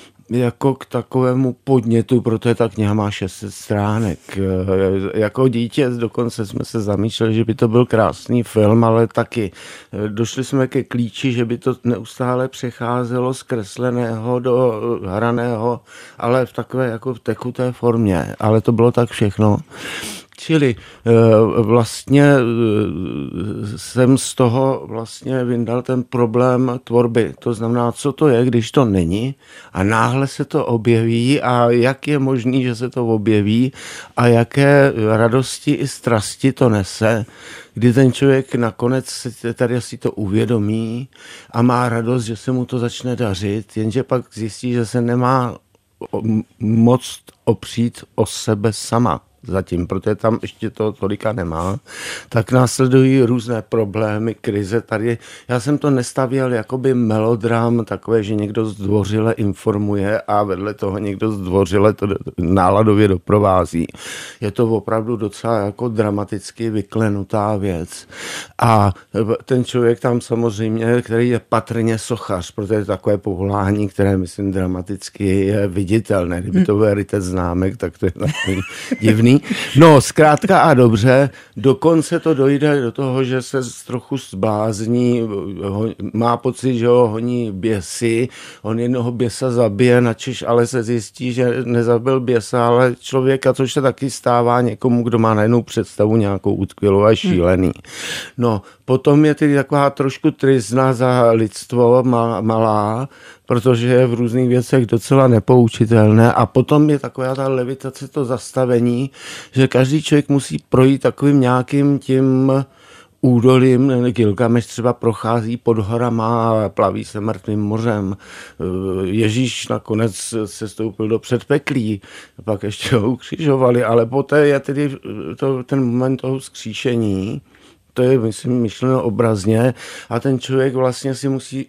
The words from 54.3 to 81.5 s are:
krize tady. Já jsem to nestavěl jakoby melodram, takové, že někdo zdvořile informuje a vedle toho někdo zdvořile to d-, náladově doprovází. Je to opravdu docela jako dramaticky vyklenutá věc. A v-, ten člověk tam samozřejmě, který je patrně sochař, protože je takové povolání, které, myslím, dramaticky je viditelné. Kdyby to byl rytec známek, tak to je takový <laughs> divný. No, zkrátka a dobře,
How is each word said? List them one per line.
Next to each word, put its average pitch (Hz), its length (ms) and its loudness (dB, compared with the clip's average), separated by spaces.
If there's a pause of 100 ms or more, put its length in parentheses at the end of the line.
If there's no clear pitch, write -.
krize 104 460 -4
tady. 113 380 -4 (300)
Já 123 120 -2
jsem 143 180 -2
to 147 120 -2
nestavěl 131 600 -2
jakoby 127 420 -2
melodram, 117 920 0
takové, 107 380 -2
že 104 120 -4
někdo 104 320 -2
zdvořile 104 640 -2
informuje 104 880 -2
a 104 220 0
vedle 101 320 -4
toho 101 240 -6
někdo 107 340 -4
zdvořile 98 600 2
to - 140 -4
d-, 101 80 -2 (240)
náladově 98 720 4
doprovází. 92 800 2 (540)
Je 104 100 -4
to 113 200 0
opravdu 110 460 -2
docela 110 420 -4
jako 104 300 -4
dramaticky 107 840 -4
vyklenutá 104 840 -2
věc. 90 520 -6 (500)
A 107 340 4 (200)
v-, 107 320 0
ten 127 200 0
člověk 120 360 0
tam 120 200 0
samozřejmě, 113 800 -2
který 117 260 0
je 117 200 -2
patrně 113 500 -2
sochař, 101 520 -6
protože 104 240 -4
je 104 100 0
takové 101 340 -2
povolání, 98 720 -2
které, 98 280 0
myslím, 95 360 -4
dramaticky 92 720 -6
je 98 440 0
viditelné. 90 720 -2
Kdyby 180 240 0
to 107 120 2
byl 104 180 4
rytec 98 300 -2
známek, 90 520 -2
tak 87 220 -8
to - 80 -2
je 90 60 -2
takový - 480 -4 (160)
<laughs> - 240 -8
divný. 110 340 4 (420)
No, 151 240 10
zkrátka 156 600 4
a 151 140 6
dobře, 123 560 4 (260)